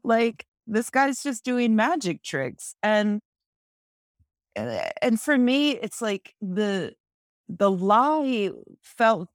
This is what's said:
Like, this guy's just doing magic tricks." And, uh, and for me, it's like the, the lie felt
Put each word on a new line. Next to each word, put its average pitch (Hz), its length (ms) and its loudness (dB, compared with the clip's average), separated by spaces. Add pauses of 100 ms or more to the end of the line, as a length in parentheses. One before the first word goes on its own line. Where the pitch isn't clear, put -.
Like, 233 420 0 (220)
this 220 240 -2
guy's 269 320 0
just 269 200 -6
doing 240 320 2
magic 214 480 0
tricks." - 600 -8
And, 208 380 2 (1300)
uh, 202 340 -6 (120)
and 226 180 2
for 294 180 2
me, 269 340 2
it's - 300 -8
like 208 400 -6
the, 196 520 -2 (560)
the 196 220 2
lie 226 800 2 (300)
felt 220 540 0